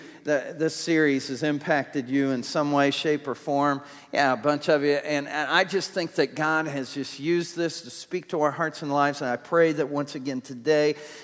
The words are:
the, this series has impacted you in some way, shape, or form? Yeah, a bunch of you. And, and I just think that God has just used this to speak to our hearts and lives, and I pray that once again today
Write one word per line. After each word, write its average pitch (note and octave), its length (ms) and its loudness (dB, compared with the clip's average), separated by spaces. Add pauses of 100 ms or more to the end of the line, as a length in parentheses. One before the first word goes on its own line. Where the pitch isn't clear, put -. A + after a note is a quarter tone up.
(240)
the, C#3+ 340 -2
this D#3+ 160 0
series D3 540 2
has C3 140 -6
impacted D3 680 0
you C3+ 220 2
in B2 120 -2
some D3 300 -2
way, C#3 180 4
shape, D3 380 0
or A#2+ 60 -2
form? C#3+ 480 0 (280)
Yeah, C#3 220 4
a B2+ 40 2
bunch C#3+ 320 0
of D3 140 4
you. C#3+ 120 4
And, C#3+ 340 -2
and D3 220 -4
I F3 140 4
just F#3 260 -4
think E3+ 240 -4
that C#3+ 200 2
God D#3 320 0
has C#3+ 280 -6
just C3+ 260 -8
used E3+ 340 -2
this E3 280 -4
to B2 80 -14
speak - 400 -10
to E3 100 0
our D3+ 100 4
hearts D#3 320 -4
and C#3+ 100 -2
lives, C#3+ 280 2
and C3 100 -2
I A#2+ 60 0
pray E3 360 4
that D3 160 0
once C#3+ 260 -4
again C3 260 -6
today D3 560 0 (280)